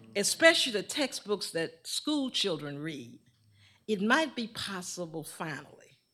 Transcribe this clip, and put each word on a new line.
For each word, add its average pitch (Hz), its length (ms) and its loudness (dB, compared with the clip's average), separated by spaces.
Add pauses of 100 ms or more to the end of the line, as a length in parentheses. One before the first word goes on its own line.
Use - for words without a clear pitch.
(160)
especially 311 560 6
the 190 120 0
textbooks 208 680 -4
that 160 340 -4
school 285 460 -2
children 147 480 -2
read, 131 400 -8 (640)
it 208 160 2
might 254 320 4
be 233 140 -4
possible 170 760 -8
finally - 760 -10 (140)